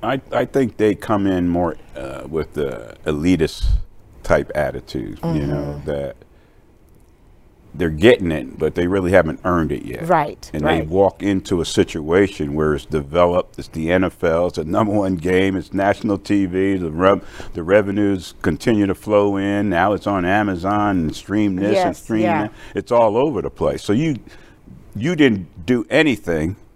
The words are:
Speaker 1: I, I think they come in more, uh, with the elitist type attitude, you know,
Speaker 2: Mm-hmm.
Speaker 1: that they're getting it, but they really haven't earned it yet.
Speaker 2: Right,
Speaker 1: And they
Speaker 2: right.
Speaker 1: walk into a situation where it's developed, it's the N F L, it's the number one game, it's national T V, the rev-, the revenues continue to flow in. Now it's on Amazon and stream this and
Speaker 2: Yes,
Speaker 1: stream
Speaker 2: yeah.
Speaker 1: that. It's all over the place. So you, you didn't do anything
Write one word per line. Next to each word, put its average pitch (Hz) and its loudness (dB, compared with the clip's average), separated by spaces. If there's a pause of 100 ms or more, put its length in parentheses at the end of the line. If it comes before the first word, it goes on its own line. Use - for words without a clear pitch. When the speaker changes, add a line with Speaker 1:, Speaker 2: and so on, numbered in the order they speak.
Speaker 1:
I, 131 -2 (100)
I 123 0
think 131 0
they 104 4
come 98 -2
in 90 2
more, 87 0 (200)
uh, 67 -12
with 76 -4
the 62 -6 (100)
elitist 80 0 (580)
type 73 2
attitude, 64 -6
you 78 -2
know, 73 -6
Speaker 2:
Mm-hmm. 71 -12
Speaker 1:
that 69 -6 (1600)
they're 82 0
getting 85 4
it, 65 -8
but 78 -2
they 87 0
really 92 0
haven't 80 4
earned 85 0
it 67 -6
yet. - -10
Speaker 2:
Right, 160 -2
Speaker 1:
And 151 -4
they 165 2
Speaker 2:
right. 156 -6
Speaker 1:
walk 95 2
into 95 0
a 80 -2
situation 82 0
where 76 2
it's 69 -8
developed, 85 0
it's - -14
the 82 -4
N 95 2
F - -6
L, 85 2
it's 85 -6
the 85 -4
number 101 0
one 95 0
game, 92 0
it's - -8
national 98 0
T 101 0
V, 95 0
the 87 -4
rev-, 92 2 (280)
the 87 -8
revenues 98 2
continue 101 2
to 98 0
flow 101 2
in. 101 0
Now 92 2
it's 92 -4
on 101 0
Amazon 101 0
and 78 -2
stream 101 -2
this 95 -2
and 107 2
Speaker 2:
Yes, - 0
Speaker 1:
stream - -2
Speaker 2:
yeah. 170 0
Speaker 1:
that. 107 -8 (220)
It's 101 -4
all 113 4
over 131 0
the 69 -4
place. 71 -2
So - -4
you, 143 0 (800)
you 143 -2
didn't 104 2
do 123 0
anything 98 0 (200)